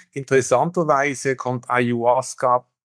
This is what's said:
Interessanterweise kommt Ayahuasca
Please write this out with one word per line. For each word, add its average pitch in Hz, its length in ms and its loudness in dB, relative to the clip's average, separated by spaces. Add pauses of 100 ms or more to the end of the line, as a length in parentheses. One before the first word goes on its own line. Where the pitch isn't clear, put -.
(120)
Interessanterweise 139 1200 0
kommt 123 340 -6
Ayahuasca 123 960 0 (240)